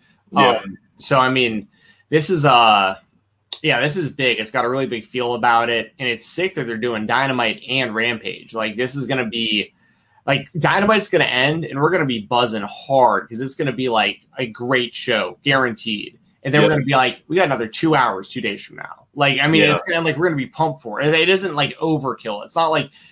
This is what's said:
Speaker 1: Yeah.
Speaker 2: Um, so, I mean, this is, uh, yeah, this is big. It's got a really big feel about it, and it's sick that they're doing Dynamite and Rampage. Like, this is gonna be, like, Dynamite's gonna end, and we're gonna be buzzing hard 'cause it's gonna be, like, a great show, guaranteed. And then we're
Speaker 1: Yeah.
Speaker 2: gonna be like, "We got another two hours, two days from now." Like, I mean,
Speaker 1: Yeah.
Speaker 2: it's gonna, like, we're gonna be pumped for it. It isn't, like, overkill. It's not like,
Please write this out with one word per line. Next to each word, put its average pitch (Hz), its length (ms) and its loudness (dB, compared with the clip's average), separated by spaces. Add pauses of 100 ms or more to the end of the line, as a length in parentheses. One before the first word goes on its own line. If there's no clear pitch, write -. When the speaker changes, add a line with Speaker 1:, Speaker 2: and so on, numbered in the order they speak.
(300)
Speaker 1:
Yeah. 139 200 4
Speaker 2:
Um, 104 280 -4 (200)
so, - 200 0
I 127 100 4
mean, 117 380 0 (420)
this 151 220 2
is, 165 140 2
uh, 110 540 6 (640)
yeah, 135 160 2
this 147 160 0
is 156 140 -2
big. 120 280 0
It's 107 140 -8
got 123 120 0
a 117 40 0
really 135 180 -2
big 110 180 -6
feel 120 300 -4
about 117 360 2
it, 113 280 -2
and 127 100 -4
it's 117 160 -4
sick 185 300 -4
that 127 140 -4
they're 113 80 -6
doing 110 320 -4
Dynamite 120 600 0
and 123 280 -2
Rampage. 110 580 -4
Like, 110 220 -4
this 127 180 -4
is 139 120 -8
gonna 127 200 -2
be, 110 480 -4 (500)
like, 139 220 -2 (100)
Dynamite's 196 520 2
gonna 156 160 2
end, 135 400 0
and 135 160 -8
we're 160 100 2
gonna 175 160 0
be 120 140 -2
buzzing 113 420 -2
hard 110 640 0
'cause 113 120 -10
it's 131 160 -8
gonna 147 160 -4
be, 127 160 -4
like, 107 320 0 (180)
a 135 80 -4
great 120 480 -2
show, 104 480 -2
guaranteed. 120 760 -2 (280)
And 147 100 0
then 151 80 6
we're - 60 6
Speaker 1:
Yeah. 156 80 2
Speaker 2:
gonna 139 80 -2
be 139 100 0
like, 131 320 2
"We 156 80 -4
got 180 120 4
another 120 200 -2
two 156 300 0
hours, 104 320 0
two - 120 -10
days 104 240 -6
from - 120 -20
now." - 400 -16
Like, 139 240 0
I 143 80 2
mean, 160 140 4
Speaker 1:
Yeah. 147 100 4
Speaker 2:
it's - 100 -2
gonna, 170 200 -2
like, 160 140 -2
we're 170 120 0
gonna 160 80 -2
be 131 100 -4
pumped 156 340 -4
for 107 200 -8
it. 147 120 2
It 160 160 4
isn't, 185 280 0
like, 143 220 -2
overkill. 123 640 -4
It's - 100 -16
not 165 140 2
like, 151 200 0 (240)